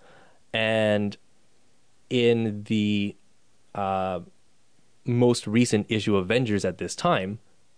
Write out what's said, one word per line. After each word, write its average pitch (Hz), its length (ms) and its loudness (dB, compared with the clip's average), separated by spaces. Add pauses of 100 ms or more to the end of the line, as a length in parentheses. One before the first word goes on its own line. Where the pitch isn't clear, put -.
(540)
And 107 600 0 (920)
in 113 540 0
the, 104 520 0 (580)
uh, 95 480 -4 (840)
most 120 400 2
recent 110 440 2
issue 107 260 0
of 95 100 2
Avengers 107 400 0
at 90 140 -4
this 87 160 -8
time, 117 440 -2 (380)